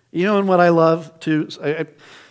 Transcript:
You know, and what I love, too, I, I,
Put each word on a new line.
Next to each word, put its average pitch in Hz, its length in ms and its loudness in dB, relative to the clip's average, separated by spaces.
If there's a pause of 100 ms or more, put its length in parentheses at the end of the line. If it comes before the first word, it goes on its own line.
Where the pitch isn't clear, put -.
(120)
You 170 120 -4
know, 208 140 0
and 196 80 -2
what 185 140 4
I 175 80 6
love, 165 500 0
too, 156 300 -4 (120)
I, 151 80 -6
I, 160 180 -4 (440)